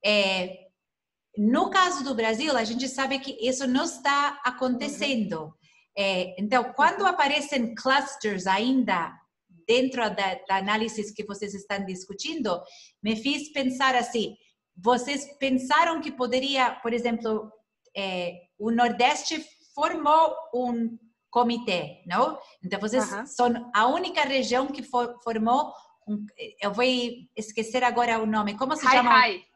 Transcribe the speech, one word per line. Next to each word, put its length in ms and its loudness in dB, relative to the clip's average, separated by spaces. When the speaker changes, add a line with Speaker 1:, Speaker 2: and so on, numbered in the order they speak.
Speaker 1:
é, 640 0
no 320 2
caso 340 2
do 120 -2
Brasil, 420 0
a 60 2
gente 240 -4
sabe 320 -2
que 180 -10
isso 200 -2
não 180 2
está 580 0
acontecendo. 1000 -2
Speaker 2:
Uhum. 100 -14
Speaker 1:
É, 440 0
então, 320 0
quando 280 2
Speaker 2:
Uhum. 60 4
Speaker 1:
aparecem 680 0
clusters 720 -2
ainda 680 2
dentro 340 2
da, 220 -2
da 100 2
análise 560 -2
que 120 -10
vocês 280 -10
estão 320 -6
discutindo, 760 -6
me 140 0
fiz 360 -4
pensar 440 0
assim, 400 -2
vocês 500 0
pensaram 640 2
que 100 -8
poderia, 600 0
por 120 -2
exemplo, 580 -2
é, 380 -4
o 140 -2
Nordeste 720 2
formou 580 4
um 440 -2
comitê, 760 0
não? 320 0
Então, 160 -4
vocês 320 -2
Speaker 2:
Aham. 140 -8
Speaker 1:
são 480 0
a 140 4
única 360 0
região 440 0
que 160 -8
for-, 400 -2
formou, 500 0
um, 180 -6
eu 120 -2
vou 100 0
esquecer 460 -4
agora 380 2
o 40 -2
nome, 320 -2
como 180 -2
se 100 -2
Speaker 2:
Hai, 120 8
Speaker 1:
chama? 160 6
Speaker 2:
hai. 300 4